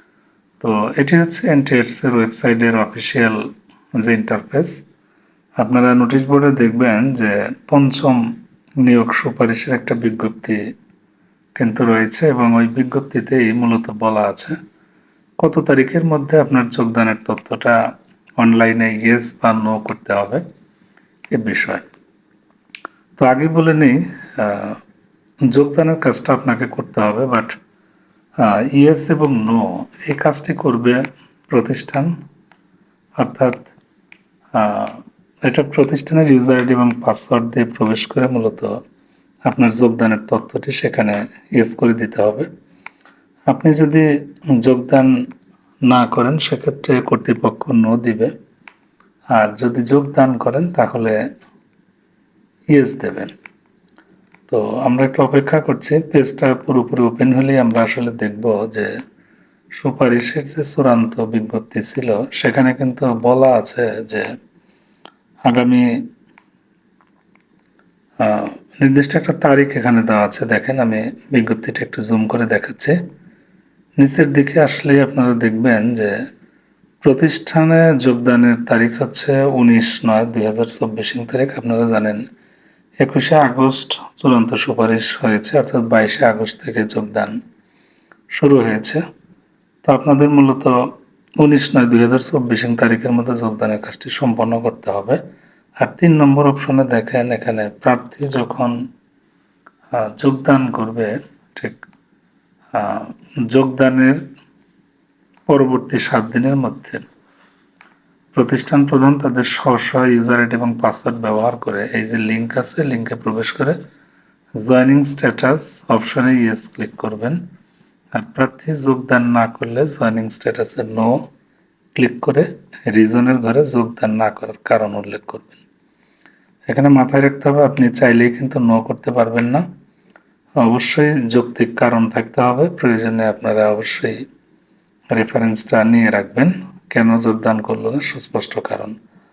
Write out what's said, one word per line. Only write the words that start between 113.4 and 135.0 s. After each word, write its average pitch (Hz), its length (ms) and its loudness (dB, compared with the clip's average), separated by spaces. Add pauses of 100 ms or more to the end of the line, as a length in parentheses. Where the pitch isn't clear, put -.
করে 143 220 -2 (920)
জয়েনিং 131 360 4
স্ট্যাটাস 139 840 -4
অপশনে 123 520 0
ইয়েস 110 320 -2
ক্লিক 107 220 -10
করবেন। 113 520 -6 (640)
আর 120 80 -4 (120)
প্রার্থী 139 420 -4
যোগদান 131 480 0
না 120 240 2
করলে 120 400 -4
জয়েনিং 113 420 -4
স্ট্যাটাসে 113 520 -6 (160)
no 117 220 0 (760)
ক্লিক 123 260 0
করে 139 240 4 (520)
রিজনের 120 420 4
ঘরে 120 280 2
যোগদান 120 460 -2
না 107 180 -2
করার - 360 -12
কারণ 107 300 0
উল্লেখ 101 320 -10
করবেন। - 320 -18 (1080)
এখানে 139 220 2
মাথায় 135 320 6
রাখতে 139 280 0
হবে, 143 140 4
আপনি 131 260 2
চাইলেই 120 480 4
কিন্তু 135 220 -4
no 113 220 2
করতে 123 300 -8
পারবেন 117 340 0
না, 151 380 -4 (720)
অবশ্যই 127 800 2
যৌক্তিক 120 420 0
কারণ 117 340 2
থাকতে 120 320 -4
হবে। 127 280 2
প্রয়োজনে 113 560 -2
আপনারা 107 460 0
অবশ্যই 113 540 -6 (840)